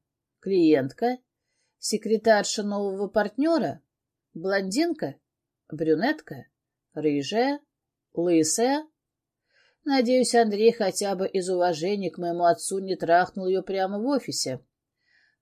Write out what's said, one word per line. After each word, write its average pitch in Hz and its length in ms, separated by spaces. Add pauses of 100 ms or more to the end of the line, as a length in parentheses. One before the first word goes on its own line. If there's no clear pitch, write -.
(400)
Клиентка? 170 800 (600)
Секретарша 214 840
нового 202 460
партнёра? 220 720 (540)
Блондинка? 196 840 (540)
Брюнетка? 160 760 (460)
Рыжая? 156 680 (520)
Лысая? 180 760 (960)
Надеюсь, 254 500
Андрей 220 380
хотя 202 420
бы 185 120
из 185 220
уважения 180 640
к - 80
моему 175 260
отцу 175 360
не 185 160
трахнул 180 500
её 185 160
прямо 190 360
в 220 80
офисе. 156 540 (800)